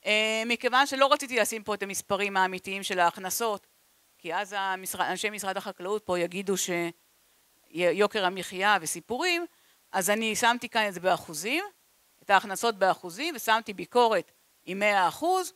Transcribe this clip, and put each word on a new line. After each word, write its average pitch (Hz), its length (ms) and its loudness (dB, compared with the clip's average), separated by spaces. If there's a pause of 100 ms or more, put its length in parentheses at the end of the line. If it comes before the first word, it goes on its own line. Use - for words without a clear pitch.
אה, 220 400 2
מכיוון 247 420 2
שלא 277 260 4
רציתי 254 260 0
לשים 214 240 0
פה 214 100 -4
את 202 100 -4
המספרים 196 540 -2
האמיתיים 190 460 -2
של 185 160 -2
ההכנסות, 190 680 0 (500)
כי 165 180 -8
אז 196 220 -4
המשרד, 190 480 -4
אנשי 180 240 -2
משרד 196 280 -6
החקלאות 196 480 -6
פה 180 140 0
יגידו 180 380 -2
שיוקר 180 1700 -2
המחיה 190 560 0
וסיפורים, 330 640 -2 (460)
אז 185 180 -2
אני 214 260 2
שמתי 240 340 2
כאן 220 180 0
את 196 60 -4
זה 175 60 -8
באחוזים, 180 640 0 (600)
את - 60 -20
ההכנסות 202 460 2
באחוזים, 190 600 0
ושמתי 226 380 0
ביקורת 208 580 2 (340)
עם 190 140 -6
מאה 202 280 4
אחוז. 349 480 0